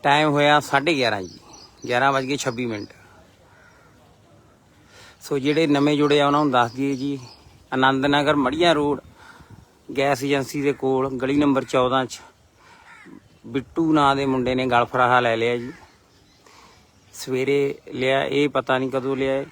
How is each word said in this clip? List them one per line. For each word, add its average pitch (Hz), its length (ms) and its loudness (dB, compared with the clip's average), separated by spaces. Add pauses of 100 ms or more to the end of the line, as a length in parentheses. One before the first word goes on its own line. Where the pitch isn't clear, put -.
ਟਾਈਮ 147 260 2
ਹੋਇਆ 147 300 4
ਸਾਢੇ 143 360 0
ਗਿਆਰਾਂ 110 260 -2
ਜੀ, 87 180 -14 (480)
ਗਿਆਰਾਂ 123 260 0
ਵੱਜ 135 120 -2
ਕੇ 139 120 -4
ਛੱਬੀ 123 280 -4
ਮਿੰਟ। 107 240 -8 (2250)
ਸੋ, 143 160 -4
ਜਿਹੜੇ 151 300 0
ਨਵੇਂ 143 300 2
ਜੁੜੇ 147 240 2
ਆ 143 60 4
ਉਹਨਾਂ 147 120 2
ਨੂੰ 147 120 2
ਦੱਸ 120 200 2
ਦਈਏ 139 240 -4
ਜੀ, 139 240 -6 (520)
ਆਨੰਦ 131 340 0
ਨਗਰ 143 300 2
ਮੜੀਆਂ 151 400 2
ਰੋਡ 143 260 -2 (960)
ਗੈਸ 139 260 0
ਏਜੰਸੀ 139 380 -2
ਦੇ 139 120 0
ਕੋਲ 135 440 0
ਗਲੀ 131 180 -2
ਨੰਬਰ 139 280 2
ਚੌਦਾਂ 131 420 0
'ਚ - 140 -14 (1300)
ਬਿੱਟੂ 139 460 -2
ਨਾਂ 139 220 4
ਦੇ 139 100 -2
ਮੁੰਡੇ 127 300 0
ਨੇ 131 100 -2
ਗਲ 120 200 2
ਫਰਾਹਾ 123 340 2
ਲੈ 120 160 2
ਲਿਆ 120 220 -2
ਜੀ। 123 140 -10 (1400)
ਸਵੇਰੇ 131 680 -2 (140)
ਲਿਆ, 131 300 0
ਇਹ 143 260 0
ਪਤਾ 131 280 -2
ਨਹੀਂ 131 140 -4
ਕਦੋਂ 135 240 -2
ਲਿਆ 135 180 -2
ਹੈ। 139 180 -4